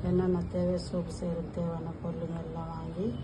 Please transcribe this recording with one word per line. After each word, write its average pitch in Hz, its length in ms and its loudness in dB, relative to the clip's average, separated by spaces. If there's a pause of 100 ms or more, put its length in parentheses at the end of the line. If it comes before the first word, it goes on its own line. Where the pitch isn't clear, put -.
என்னென்ன 180 380 6 (100)
தேவை, 180 260 4
சோப்பு 175 340 -2
செய்யறதுக்கு 170 420 -2
தேவையான 165 340 -2
பொருளுங்க 170 580 -4
எல்லாம் 165 220 -4
வாங்கி 170 560 -2